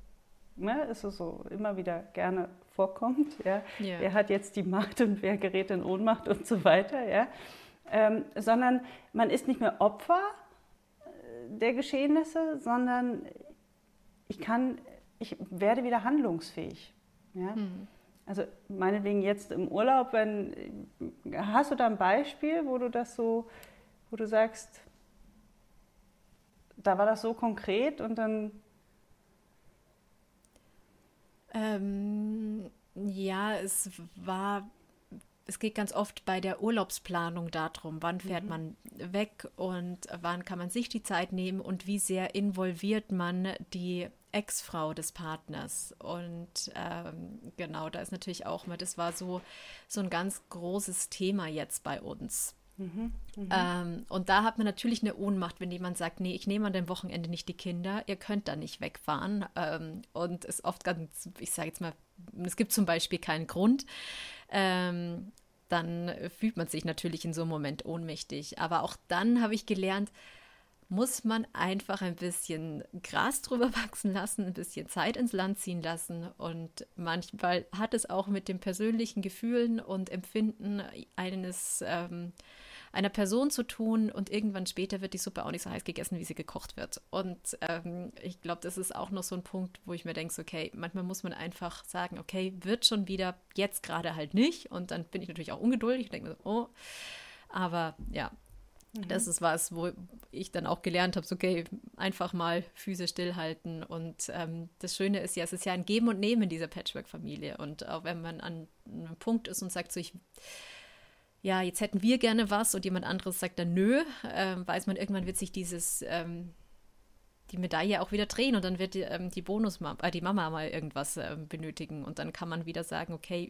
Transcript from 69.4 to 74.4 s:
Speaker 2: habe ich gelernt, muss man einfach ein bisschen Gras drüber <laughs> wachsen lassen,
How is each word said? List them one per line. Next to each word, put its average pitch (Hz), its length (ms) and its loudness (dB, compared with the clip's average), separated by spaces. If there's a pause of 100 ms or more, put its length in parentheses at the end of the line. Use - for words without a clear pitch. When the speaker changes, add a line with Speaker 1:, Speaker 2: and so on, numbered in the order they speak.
Speaker 2:
habe 214 120 4
ich 214 120 -2
gelernt, 190 440 2 (840)
muss 247 320 2
man 220 300 2
einfach 196 480 0
ein 175 140 0
bisschen 160 680 -4 (180)
Gras - 380 2
drüber 247 340 2
<laughs> 233 80 0
wachsen 214 300 -2
lassen, 196 320 -2